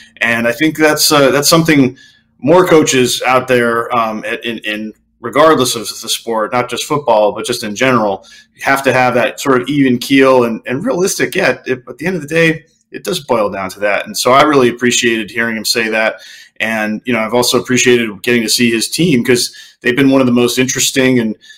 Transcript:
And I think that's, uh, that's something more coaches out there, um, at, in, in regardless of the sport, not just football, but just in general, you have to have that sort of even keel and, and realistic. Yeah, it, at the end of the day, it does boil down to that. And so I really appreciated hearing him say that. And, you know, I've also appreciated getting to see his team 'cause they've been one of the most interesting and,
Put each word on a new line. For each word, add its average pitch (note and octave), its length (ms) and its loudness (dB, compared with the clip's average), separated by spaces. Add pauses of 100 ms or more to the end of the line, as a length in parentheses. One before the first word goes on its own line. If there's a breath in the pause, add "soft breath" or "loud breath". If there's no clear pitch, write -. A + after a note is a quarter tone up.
(220 loud breath)
And A#2 260 0
I A#2 40 2
think D3+ 260 -2
that's, D3+ 340 2
uh, C#3 200 4
that's C#3+ 180 0
something D#3 480 2 (400 soft breath)
more F3 280 4
coaches C3 600 2
out B2+ 220 0
there, A#2+ 500 0
um, A2 260 -4
at, A2+ 220 -8
in, A2+ 140 -6
in G#2+ 340 -8 (260)
regardless C3 560 2
of G#2 120 -8 (140)
the A2+ 80 -12
sport, A2+ 440 -4
not B2 160 -2
just A#2 160 -8
football, G#2+ 480 0
but A2 100 -8
just A#2+ 200 -6
in G#2 120 -8
general, A2 500 0 (300 loud breath)
you - 80 -16
have C#3 200 0
to B2 100 0
have B2+ 220 0
that A#2 240 -2
sort C3 220 0
of B2 60 -8
even C3+ 300 2
keel C3 460 4
and, A2+ 240 -4
and C3 180 -6
realistic. F#3+ 480 -2
Yeah, D#3+ 320 -2
it, B2+ 240 -6
at - 80 -16
the D#3 80 -10
end F#3 100 -2
of D#3 60 -6
the C#3+ 60 -14
day, D#3+ 380 0 (260)
it - 120 -14
does - 180 -4
boil A2 280 -2
down F#2+ 220 -8
to - 80 -18
that. G2+ 260 -2
And G#2 100 -14
so B2 160 0
I C#3 120 6
really C#3 260 4
appreciated A#2 600 -2
hearing A#2 260 -4
him G#2 80 -8
say A2+ 240 -2
that. A2 320 -2 (380 loud breath)
And, G#2+ 460 -4
you B2 80 -2
know, A2+ 60 0
I've A2 140 -4
also B2 260 2
appreciated B2 500 2 (120)
getting A#2+ 220 0
to G#2 60 -4
see A#2+ 220 0
his A2 180 -2
team D3 340 0
'cause B2 300 0 (280 loud breath)
they've B2 140 0
been C3+ 160 2
one C3+ 100 4
of B2+ 60 2
the A#2+ 60 2
most A#2+ 260 2
interesting C3 600 0
and, A2 160 -2 (220 loud breath)